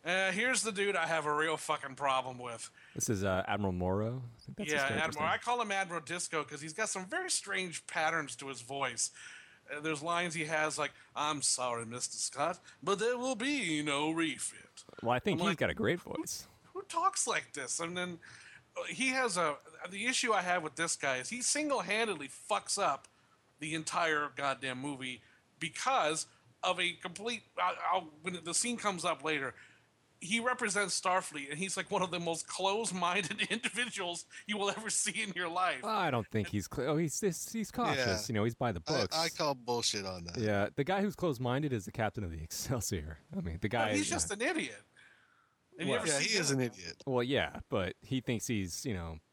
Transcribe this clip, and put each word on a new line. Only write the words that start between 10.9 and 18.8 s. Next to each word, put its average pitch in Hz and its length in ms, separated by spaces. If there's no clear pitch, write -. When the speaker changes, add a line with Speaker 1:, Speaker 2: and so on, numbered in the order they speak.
Speaker 1:
"I'm 147 260
sorry, 120 460
Mister 123 320
Scott, 156 400
but 190 160
there 240 180
will 254 200
be 208 440
no 147 300
refit." 160 720
Speaker 2:
Well, 117 100
I 123 80
think 160 160
Speaker 1:
I'm 170 100
Speaker 2:
he's 202 60
Speaker 1:
like, 156 60
Speaker 2:
got 104 120
a - 40
great 175 260
Speaker 1:
"Who, - 140
Speaker 2:
voice. - 340
Speaker 1:
who 392 100
talks 339 460
like 156 240
this?" 131 260
And 170 180
then, 180 220
uh, 180 120